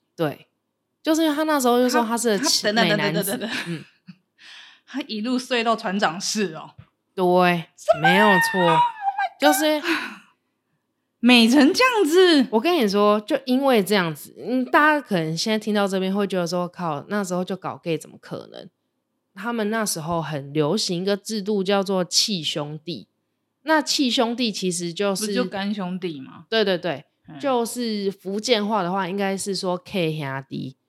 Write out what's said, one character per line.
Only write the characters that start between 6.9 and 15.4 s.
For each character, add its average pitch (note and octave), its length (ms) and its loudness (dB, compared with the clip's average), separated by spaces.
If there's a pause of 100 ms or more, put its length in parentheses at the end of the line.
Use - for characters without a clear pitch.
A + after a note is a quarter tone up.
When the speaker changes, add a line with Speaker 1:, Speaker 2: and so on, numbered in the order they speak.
Speaker 1:
对， F#3+ 80 -2 (540)
Speaker 2:
什 - 240 2
么 D#3+ 80 6
啊？ - 20 6
Speaker 1:
没 F#3 60 6
有 G#3+ 100 6 (240)
错。 - 80 0
Speaker 2:
Oh E3 180 4
my G5+ 600 -2
God。 - 0 -
Speaker 1:
就 D4 140 4
是 D4+ 280 0 (1400)
Speaker 2:
美 A#3 280 8
成 C#4+ 240 6
这 B4 100 2
样 A4+ 220 4
子。 D#4+ 440 6
Speaker 1:
我 A3 120 2
跟 E4+ 160 2
你 A3+ 100 2
说， G#3 320 4
就 G#3+ 240 -4
因 B3+ 220 0
为 A#3+ 180 4
这 F3+ 100 -2
样 E3+ 220 0
子， - 240 -20
嗯， B3 240 -2
大 D4+ 300 4
家 D4 80 0
可 G#3 140 -4
能 D#3+ 200 -2
现 A3 160 -4